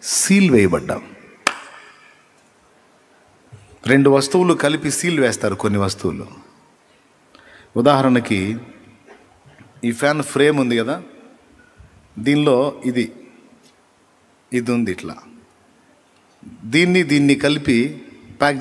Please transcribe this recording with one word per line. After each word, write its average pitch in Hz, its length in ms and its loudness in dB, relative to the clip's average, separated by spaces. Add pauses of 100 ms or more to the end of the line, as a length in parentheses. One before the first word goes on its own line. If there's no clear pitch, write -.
సీల్ 190 480 2
వేయబడ్డాం. 92 520 0 (2750)
రెండు 139 240 6
వస్తువులు 165 440 2
కలిపి 151 360 -2
సీల్ 165 300 -2
వేస్తారు 110 340 0
కొన్ని 101 260 -2
వస్తువులు. 95 460 -4 (1500)
ఉదాహరణకి 123 640 2 (1400)
ఈ 117 80 0
ఫ్యాన్ 147 300 -2
ఫ్రేమ్ 143 380 2
ఉంది 120 180 0
కదా, 120 180 -4 (1200)
దీనిలో 143 380 2 (280)
ఇది, 123 220 -2 (1500)
ఇది 123 200 -4
ఉంది 117 180 -2
ఇట్లా, 80 260 -10 (1500)
దీన్ని, 175 380 2
దీన్ని 143 320 2
కలిపి 143 440 0 (600)
ప్యాక్ 143 220 0